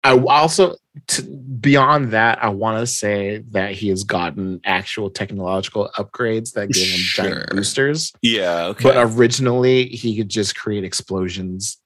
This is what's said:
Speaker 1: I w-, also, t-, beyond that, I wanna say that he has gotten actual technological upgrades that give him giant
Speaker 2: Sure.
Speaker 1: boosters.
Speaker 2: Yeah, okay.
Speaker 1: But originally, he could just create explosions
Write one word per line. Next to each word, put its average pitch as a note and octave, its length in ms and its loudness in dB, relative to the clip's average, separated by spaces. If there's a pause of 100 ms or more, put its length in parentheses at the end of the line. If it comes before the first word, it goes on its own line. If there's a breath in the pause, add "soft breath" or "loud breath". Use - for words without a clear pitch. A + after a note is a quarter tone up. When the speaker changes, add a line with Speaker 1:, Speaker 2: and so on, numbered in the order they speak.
Speaker 1:
I C3+ 80 4
w-, C3 180 6
also, D#3+ 480 4 (320)
t-, - 140 -2 (380)
beyond C#3 520 4
that, A2+ 300 4
I A2+ 60 2
wanna A2 380 -2
say G#2 640 -2
that G2 220 -2
he F#2+ 180 -4
has F#2+ 140 0
gotten F#2 600 -4
actual G2 460 -4
technological F#2+ 880 -4
upgrades A2+ 540 -4
that G2+ 180 -6
give F#2 180 0
him F#2 120 -2
giant F#2 340 -2
Speaker 2:
Sure. - 180 -8
Speaker 1:
boosters. C#3 600 -2 (100)
Speaker 2:
Yeah, F2 460 0
okay. A#2 160 -8
Speaker 1:
But C3 120 6
originally, B2 920 4
he A2+ 280 -4
could G#2+ 140 -2
just G#2 260 -2
create G#2 280 -6
explosions F#2 1000 -6